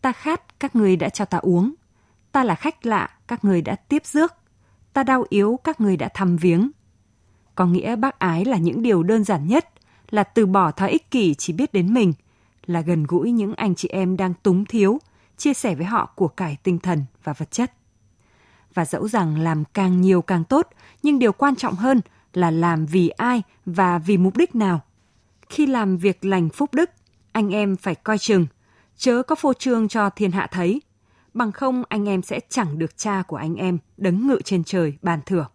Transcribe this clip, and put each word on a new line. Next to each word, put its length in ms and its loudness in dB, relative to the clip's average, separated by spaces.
Ta 100 -2
khát, 480 -6
các 160 -4
ngươi 200 4
đã 120 -2
cho 160 -6
ta 140 -4
uống. 360 2
Ta 120 0
là 100 0
khách 320 -6
lạ, 240 -2
các 160 -8
ngươi 180 4
đã 140 -6
tiếp 300 -2
rước. 260 0
Ta 100 0
đau 260 2
yếu, 360 2
các 160 -4
ngươi 160 2
đã 180 -6
thăm 220 2
viếng." 340 2
Có 120 2
nghĩa 300 0
bác 220 -2
ái 260 0
là 120 0
những 260 0
điều 200 2
đơn 220 2
giản 240 -2
nhất, 200 2
là 140 0
từ 220 2
bỏ 240 2
thói 200 -2
ích 200 -2
kỷ 240 2
chỉ 180 -8
biết 200 -2
đến 220 2
mình, 180 4
là 140 -2
gần 240 0
gũi 260 0
những 240 0
anh 200 -2
chị 140 -6
em 280 -2
đang 180 -2
túng 300 0
thiếu, 340 0
chia 180 0
sẻ 200 -4
với 120 -6
họ 300 -2
của 120 0
cải 340 -6
tinh 160 0
thần 260 -2
và 80 -6
vật 180 -10
chất. 220 -4
Và 100 -2
dẫu 240 -6
rằng 300 0
làm 260 -2
càng 360 0
nhiều 220 4
càng 220 -2
tốt, 240 0
nhưng 160 2
điều 140 4
quan 240 0
trọng 180 -6
hơn 260 2
là 160 2
làm 360 0
vì 220 2
ai 340 -2
và 320 0
vì 180 0
mục 200 2
đích 180 0
nào. 260 0
Khi 180 0
làm 300 0
việc 280 0
lành 240 2
phúc 260 -4
đức, 160 0
anh 180 0
em 260 0
phải 180 -4
coi 240 -4
chừng, 280 2
chớ 260 0
có 120 -2
phô 200 0
trương 340 0
cho 220 0
thiên 200 -2
hạ 200 -2
thấy. 320 -2
Bằng 180 -2
không, 360 -2
anh 200 -2
em 140 0
sẽ 260 -6
chẳng 300 -4
được 200 -6
Cha 280 -4
của 100 -10
anh 180 -6
em 240 -2
đấng 300 0
ngự 180 2
trên 200 -2
trời 380 -2
ban 240 -2
thưởng. 280 -2